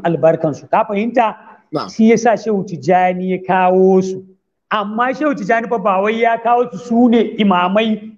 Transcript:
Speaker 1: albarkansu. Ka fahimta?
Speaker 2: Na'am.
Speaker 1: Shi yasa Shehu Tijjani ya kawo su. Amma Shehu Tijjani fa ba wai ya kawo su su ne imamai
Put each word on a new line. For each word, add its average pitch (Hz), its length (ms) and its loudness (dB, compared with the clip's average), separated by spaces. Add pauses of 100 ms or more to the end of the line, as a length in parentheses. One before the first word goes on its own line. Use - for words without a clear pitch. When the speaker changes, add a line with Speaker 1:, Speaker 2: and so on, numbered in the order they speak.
Speaker 1:
albarkansu. 160 680 0
Ka 208 160 2
fahimta? 220 520 -2 (360)
Speaker 2:
Na'am. 131 160 -6
Speaker 1:
Shi 220 220 4
yasa 226 240 4
Shehu 202 320 -4
Tijjani 180 640 0
ya 180 160 -2
kawo 185 560 4
su. 190 220 -6 (460)
Amma 214 440 -2
Shehu 285 220 -2
Tijjani 226 320 -2
fa 233 100 -2
ba 190 240 0
wai 226 180 -2
ya 233 180 2
kawo 240 340 0
su 190 60 -10
su 233 300 2
ne 226 300 0
imamai 202 800 0